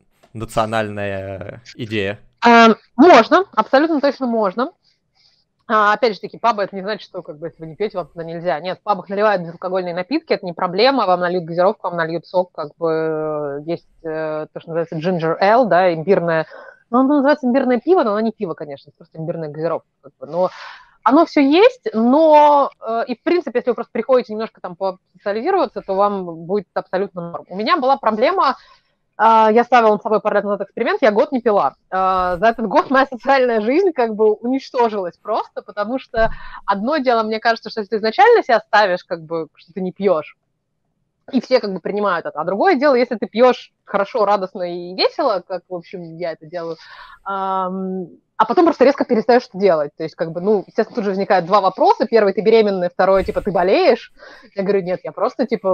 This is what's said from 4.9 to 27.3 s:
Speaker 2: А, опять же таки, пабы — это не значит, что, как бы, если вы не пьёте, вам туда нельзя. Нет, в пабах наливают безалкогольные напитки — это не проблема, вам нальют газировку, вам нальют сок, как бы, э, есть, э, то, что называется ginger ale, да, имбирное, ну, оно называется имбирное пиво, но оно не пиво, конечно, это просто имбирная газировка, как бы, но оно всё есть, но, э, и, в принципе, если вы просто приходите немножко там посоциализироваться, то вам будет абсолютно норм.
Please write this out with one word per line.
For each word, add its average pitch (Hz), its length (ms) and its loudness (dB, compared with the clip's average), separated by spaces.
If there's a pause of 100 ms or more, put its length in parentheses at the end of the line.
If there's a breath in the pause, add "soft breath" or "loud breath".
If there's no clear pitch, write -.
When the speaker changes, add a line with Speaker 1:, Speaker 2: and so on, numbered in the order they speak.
Speaker 2:
А, 214 220 4
опять 214 220 0
же - 40 -16
таки, - 200 -16
пабы — 220 240 0
это 185 120 -8
не 190 60 -8
значит, 196 260 -8
что, 175 140 -12
как 160 160 -18
бы, 151 100 -12
если 160 140 -18
вы 160 60 -12
не 160 80 -16
пьёте, 208 200 -6
вам 175 120 -6
туда 165 160 -14
нельзя. 165 360 -4
Нет, 175 200 -8
в - 20 -20
пабах 202 260 -4
наливают 202 360 0
безалкогольные 180 500 -6
напитки — 202 400 -4
это 196 100 -2
не 180 100 -8
проблема, 208 520 0
вам 180 140 2
нальют 180 260 -2
газировку, 175 440 -2
вам 175 80 -6
нальют 165 280 -4
сок, 185 280 -2
как 151 260 -10
бы, 165 100 -2
э, 156 800 -4
есть, 170 200 -6 (160)
э, 156 480 -8
то, - 80 -16
что 165 140 -16
называется 165 240 -4
ginger 165 420 -2
ale, 226 280 4
да, 175 260 2
имбирное, 165 540 0 (420 loud breath)
ну, 240 120 2
оно 269 160 2
называется 285 280 0
имбирное 247 340 0
пиво, 349 240 2
но 220 100 0
оно 208 80 -2
не 226 100 -2
пиво, 175 240 -8
конечно, 147 340 -16
это - 80 -20
просто 165 220 -20
имбирная 160 300 -8
газировка, 156 380 -6 (140)
как 139 180 -20
бы, 131 60 -16
но 170 240 -2 (540 loud breath)
оно 302 240 4
всё - 140 2
есть, 339 520 4
но, 294 800 4 (100)
э, 226 260 -6
и, 254 80 -6
в - 60 -12
принципе, 330 380 -2
если 247 100 -2
вы 226 60 -2
просто - 180 -10
приходите 240 400 -2
немножко 214 280 -10
там 180 140 -14
посоциализироваться, 208 1080 -4
то 190 120 -6
вам 196 320 0 (220)
будет 196 260 -4
абсолютно 185 560 -6
норм. - 180 -14